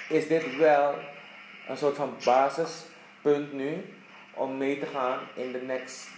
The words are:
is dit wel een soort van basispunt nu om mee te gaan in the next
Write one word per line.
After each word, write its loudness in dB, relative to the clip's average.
is 2
dit 0
wel 6
een -6
soort 2
van -4
basispunt 0
nu -6
om -4
mee -2
te -6
gaan -2
in -6
the -6
next -8